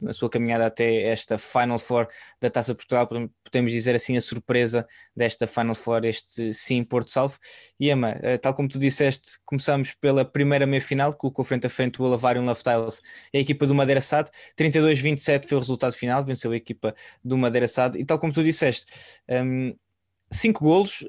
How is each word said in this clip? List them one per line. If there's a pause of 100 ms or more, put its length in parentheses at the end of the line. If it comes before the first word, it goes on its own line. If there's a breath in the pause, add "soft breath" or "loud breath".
na
sua
caminhada
até
esta
Final
Four (340 loud breath)
da
Taça
de
Portugal. (360)
Podemos
dizer
assim,
a
surpresa (280 loud breath)
desta
Final
Four,
este
Sim
Porto
Salvo. (420 loud breath)
E
Emma,
eh,
tal
como
tu
disseste,
começamos
pela
primeira
meia-final,
que
colocou
frente
a
frente
o
Alavário
Love
Tiles (320 loud breath)
e
a
equipa
do
Madeira
Sado. (240 loud breath)
Trinta
e
dois
vinte
e
sete
foi
o
resultado
final,
venceu
a
equipa (280 loud breath)
do
Madeira
Sado.
E
tal
como
tu
disseste, (440 loud breath)
hum, (560)
cinco
golos,